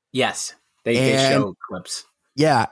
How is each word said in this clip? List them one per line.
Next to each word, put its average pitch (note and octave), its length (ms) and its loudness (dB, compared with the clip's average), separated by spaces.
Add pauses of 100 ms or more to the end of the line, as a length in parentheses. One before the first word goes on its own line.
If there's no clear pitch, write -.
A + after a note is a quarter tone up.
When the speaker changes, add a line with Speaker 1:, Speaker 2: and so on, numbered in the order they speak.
(120)
Speaker 1:
Yes, A#2+ 420 -4 (300)
they, A#2 100 0
they C3 180 2
Speaker 2:
And C3+ 300 2
Speaker 1:
show F#2 120 -6 (140)
clips. - 360 -12 (320)
Speaker 2:
Yeah, C#3 360 4